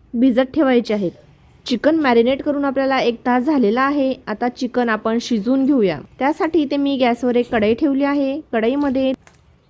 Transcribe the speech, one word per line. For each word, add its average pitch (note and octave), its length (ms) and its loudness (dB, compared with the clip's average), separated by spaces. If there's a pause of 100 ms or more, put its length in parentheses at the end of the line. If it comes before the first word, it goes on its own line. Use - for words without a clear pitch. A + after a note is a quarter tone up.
(140)
भिजत C4 400 2
ठेवायचे C4 400 2
आहेत. G3+ 180 -2 (540)
चिकन C4 300 0
मॅरिनेट C4 480 2
करून C#4+ 220 -2
आपल्याला C4+ 340 0
एक A#3 260 -2
तास B3 180 2
झालेला B3+ 380 2
आहे. C4+ 340 0 (120)
आता A#3+ 220 -4
चिकन B3 400 -4
आपण A3 320 -2
शिजवून B3+ 440 -2
घेऊया. G#3+ 340 2 (200)
त्यासाठी D#4 420 0
इथे C#4+ 160 -2
मी C#4 200 0
गॅसवर A#3+ 380 0
एक A#3+ 160 0
कढई G#3+ 220 2
ठेवली C#4 300 0
आहे. C#4 380 -2 (120)
कढईमध्ये C4 600 0 (560)